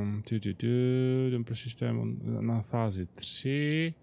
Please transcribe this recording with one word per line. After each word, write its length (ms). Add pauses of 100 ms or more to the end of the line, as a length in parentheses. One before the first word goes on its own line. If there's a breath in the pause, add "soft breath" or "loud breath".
(300)
tu, 100
tu, 140
tu, 140 (640)
damper 240
systém 440
on-, 420
na 200
fázi 440
tři. 960